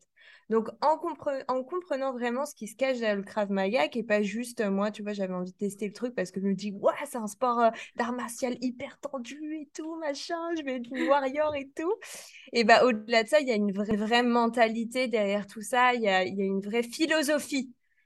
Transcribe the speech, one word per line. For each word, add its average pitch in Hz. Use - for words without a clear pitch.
Donc, 220
en 302
compre-, 302
en 254
comprenant 269
vraiment 247
ce -
qui 208
se -
cache 262
derrière 214
le 196
Krav 202
Maga, 202
qui 240
est 214
pas 208
juste, 226
euh, 202
moi, 202
tu 208
vois, 208
j'avais 190
envie 180
de -
tester 202
le 196
truc 247
parce 180
que 196
je 190
me 196
dis, « 196
Ouah, 285
c'est 262
un 214
sport, 240
euh, 226
d'art 240
martial 247
hyper 254
tendu 277
et 285
tout, 320
machin, 311
je 311
vais 262
être 233
une 269
warrior 285
et 277
tout. » 339
Et 233
bah, 226
au-delà 226
de 226
ça, 302
il 262
y -
a 220
une 202
vraie, 202
vraie 226
mentalité 233
derrière 202
tout 220
ça, 247
il 240
y 214
a, 185
il 185
y 202
a 196
une 196
vraie 214
philosophie. 294